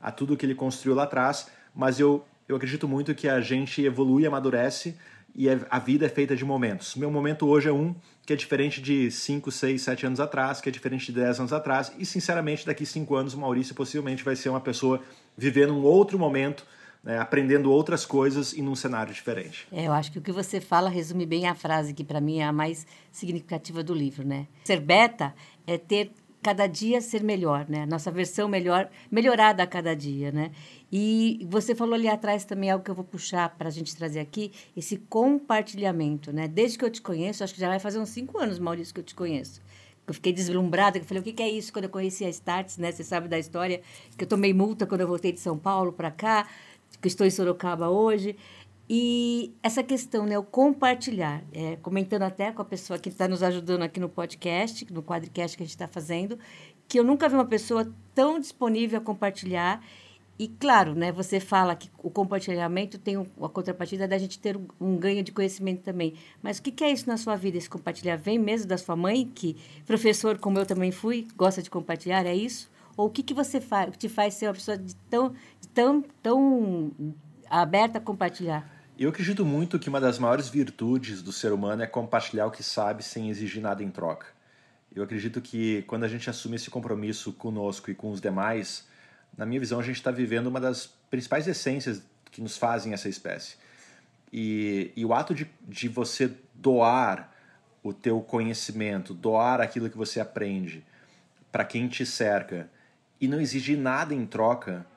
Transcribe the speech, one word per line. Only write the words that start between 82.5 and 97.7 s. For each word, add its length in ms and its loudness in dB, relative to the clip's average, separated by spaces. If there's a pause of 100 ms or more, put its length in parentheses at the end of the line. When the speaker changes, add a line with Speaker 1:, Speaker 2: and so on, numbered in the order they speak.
Speaker 1:
que 140 -14
sabe 400 -2
sem 260 -8
exigir 320 -6
nada 180 -4
em 80 -6
troca. 380 -6 (680)
Eu 120 -6
acredito 360 -6
que 420 -2
quando 200 -6
a 60 -2
gente 200 -6
assume 280 -8
esse 120 -8
compromisso 640 -6
conosco 600 -6
e 20 -4
com 160 -10
os 100 -8
demais, 680 -4 (480)
na 100 -6
minha 140 -2
visão, 180 -4
a 60 -2
gente 180 -8
tá 80 0
vivendo 380 0
uma 100 -4
das 340 -4 (160)
principais 380 -2
essências 560 -4 (300)
que 80 -14
nos 160 -10
fazem 360 -2
essa 160 -6
espécie. 460 -10 (800)
E, 640 -2
e 80 -4
o 100 2
ato 180 0
de, 160 -4 (200)
de 180 -8
você 460 -2 (200)
doar 800 4 (520)